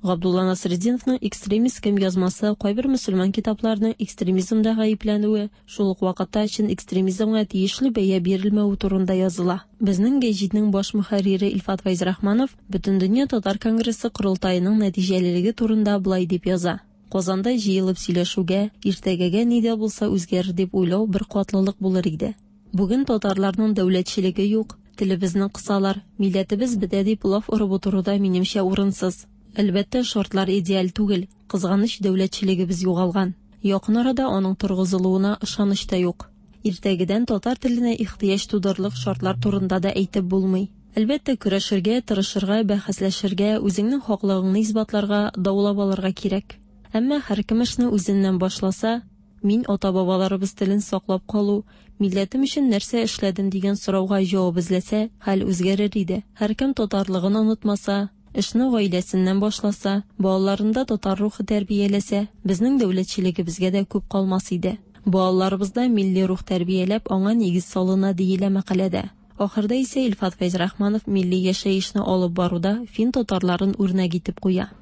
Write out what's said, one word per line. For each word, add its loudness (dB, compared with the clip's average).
Габдулла 0
Насретдиновның 0
«Экстремист -2
кем?» 0
язмасы 0
кайбер -2
мөселман 0
китапларының 0
экстремизмда 0
гаепләнүе, 0
шул 0
ук -2
вакытта 0
чын -2
экстремизмга 0
тиешле 0
бәя 2
бирелмәүе 2
турында 0
языла. 0
Безнең 2
гәҗитнең 2
баш -2
мөхәррире 2
Илфат -4
Файзрахманов 0
Бөтен 0
дөнья 2
татар -2
конгрессы -2
корылтаеның 0
нәтиҗәлелеге 2
турында 2
болай 0
дип -2
яза. 0
Казанда 0
җыелып 0
сөйләшүгә, 0
иртәгәгә 0
ни 2
дә 0
булса -2
үзгәрер -2
дип -2
уйлау 2
бер -2
катлылык 0
булыр 0
иде. -4
Бүген 0
татарларның 0
дәүләтчелеге 0
юк, -2
телебезне 0
кысалар, -2
милләтебез 0
бетә 0
дип 0
лаф 0
орып 0
утыруда 0
минемчә 2
урынсыз. -2
Әлбәттә, 0
шартлар 0
идеаль 0
түгел, 0
кызганыч 0
дәүләтчелегебез 0
югалган. 0
Якын 2
арада 0
аның 0
торгызылуына 0
ышаныч 0
та 0
юк. -2
Иртәгедән 0
татар -2
теленә 0
ихтыяҗ -2
тудырлык -2
шартлар -2
турында 0
да 0
әйтеп -2
булмый. 0
Әлбәттә, 0
көрәшергә, 0
тырышырга, 0
бәхәсләшергә, 0
үзеңнең 0
хаклыгыңны 0
исбатларга, 0
даулап 0
алырга 0
кирәк. -4
Әмма 0
һәр -2
кем 0
эшне 0
үзеннән 2
башласа, -2
мин 2
ата-бабаларыбыз 0
телен 0
саклап -4
калу, 0
милләтем 0
өчен 2
нәрсә 0
эшләдем -2
дигән 0
сорауга 0
җавап 0
эзләсә, 0
хәл 0
үзгәрер 0
иде. -2
Һәр 0
кем 0
татарлыгын 0
онытмаса, 0
эшне 0
гаиләсеннән 2
башласа, -2
балаларында 2
татар -2
рухы -2
тәрбияләсә, 0
безнең 2
дәүләтчелегебезгә 0
дә 2
күп -4
калмас -2
иде. -2
Балаларыбызда 2
милли 2
рух -2
тәрбияләп, 0
аңа 2
нигез 2
салына 0
диелә 0
мәкаләдә. -2
Ахырда 0
исә 0
Илфат -2
Фәйзрахманов 0
милли 2
яшәешне 0
алып 2
баруда 0
фин 0
татарларын 0
үрнәк 0
итеп -6
куя. 0